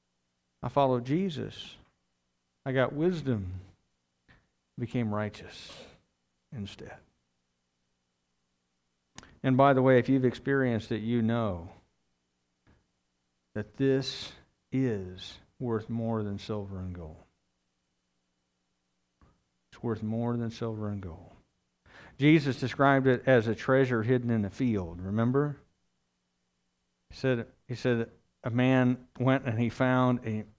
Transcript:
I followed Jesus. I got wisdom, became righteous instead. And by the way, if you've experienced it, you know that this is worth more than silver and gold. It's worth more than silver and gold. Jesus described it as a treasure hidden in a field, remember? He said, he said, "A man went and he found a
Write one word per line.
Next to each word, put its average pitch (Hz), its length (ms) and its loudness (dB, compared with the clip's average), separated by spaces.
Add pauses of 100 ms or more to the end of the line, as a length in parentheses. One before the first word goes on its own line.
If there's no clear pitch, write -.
(600)
I 127 80 -6
followed 127 340 2
Jesus. 139 760 -4 (840)
I 135 100 -4
got 131 200 2
wisdom, 139 600 -2 (1200)
became 120 340 -2
righteous - 600 -6 (840)
instead. - 380 -12 (2500)
And 131 160 2
by 139 160 8
the 131 80 4
way, 131 160 6
if 117 100 2
you've 131 180 2
experienced 123 680 0
it, 107 100 -4
you 117 220 0
know 104 460 -2 (1900)
that 131 200 -8
this 135 560 -2 (400)
is 101 680 -4 (200)
worth 113 300 -4
more 113 340 -2
than 101 140 -6
silver 98 400 -8
and 92 160 -8
gold. 82 240 -14 (2500)
It's - 120 -20
worth 110 200 -4
more 117 340 -2
than 117 140 -4
silver 110 380 -6
and 101 120 -6
gold. 90 300 -14 (840)
Jesus 143 420 4
described 135 480 4
it 123 180 4
as 120 220 6
a 107 80 0
treasure 127 480 2
hidden 120 260 0
in 113 160 2
a 95 40 -2
field, 95 520 -2
remember? 123 560 0 (1500)
He - 80 -20
said, 123 300 -2 (200)
he 123 80 -8
said, 117 340 0 (360)
"A 123 40 -4
man 127 480 4 (220)
went 143 260 2
and 113 140 -2
he 120 100 2
found 127 560 2
a 107 200 -4 (140)